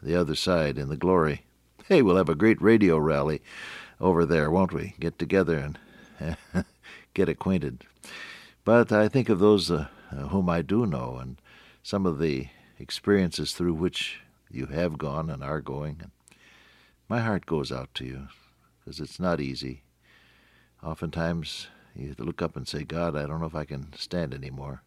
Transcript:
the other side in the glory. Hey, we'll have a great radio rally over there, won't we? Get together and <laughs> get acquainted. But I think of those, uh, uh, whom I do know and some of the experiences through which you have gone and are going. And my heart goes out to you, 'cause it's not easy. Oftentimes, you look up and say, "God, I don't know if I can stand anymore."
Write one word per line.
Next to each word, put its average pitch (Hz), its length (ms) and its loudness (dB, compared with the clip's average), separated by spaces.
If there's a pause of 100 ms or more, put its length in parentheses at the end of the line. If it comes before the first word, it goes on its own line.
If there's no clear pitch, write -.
the 80 140 0
other 80 200 2
side 78 420 0
in 69 100 -6
the 73 80 -4
glory. 78 480 2 (460)
Hey, 180 120 6
we'll 101 140 6
have 90 140 4
a 82 60 2
great 107 260 4
radio 101 360 6
rally 76 440 0 (580)
over 85 260 4
there, 76 240 2
won't 90 220 2
we? 76 300 -8
Get 82 180 -6
together 82 540 0 (480)
and 82 160 -6 (160)
<laughs> 92 120 -2 (480)
get 92 140 2
acquainted. 78 560 -2 (800)
But 113 300 6
I 107 160 6
think 127 180 0
of 101 120 4
those, 101 300 6
uh, 76 200 -2 (200)
uh, - 60 -12 (140)
whom 92 200 2
I 85 120 0
do 101 240 0
know 64 320 -6
and 64 240 -14 (420)
some 98 220 -2
of 80 140 0
the 69 280 0 (320)
experiences 92 720 0
through 87 220 0
which - 480 -4 (280)
you - 180 -8
have 78 300 -2
gone 78 320 -6
and 69 140 -10
are 76 160 -4
going. 73 440 -8
And - 80 -20 (1000)
my 117 100 -2
heart 110 260 -2
goes 73 240 -2
out 65 260 -10
to 64 100 -8
you, 65 240 -12 (560)
'cause 73 160 -14
it's - 180 -12
not 87 220 0
easy. 67 420 -8 (1000)
Oftentimes, 82 840 -6 (280)
you 69 220 -12
look - 240 -8
up 80 140 -4
and 67 100 -10
say, 76 200 -8
"God, 82 320 -4
I 73 80 -4
don't 78 160 -8
know 82 60 -6
if 78 80 -10
I 78 100 -6
can 71 280 -12
stand 82 400 -6
anymore." 67 540 -12